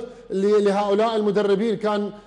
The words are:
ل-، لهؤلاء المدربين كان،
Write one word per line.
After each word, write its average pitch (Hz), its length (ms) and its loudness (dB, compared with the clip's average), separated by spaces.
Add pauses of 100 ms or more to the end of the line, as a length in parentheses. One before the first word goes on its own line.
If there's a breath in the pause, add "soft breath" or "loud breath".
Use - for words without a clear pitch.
(300 loud breath)
ل-، 202 340 2
لهؤلاء 208 520 2
المدربين 208 600 0
كان، 208 360 -2 (160 loud breath)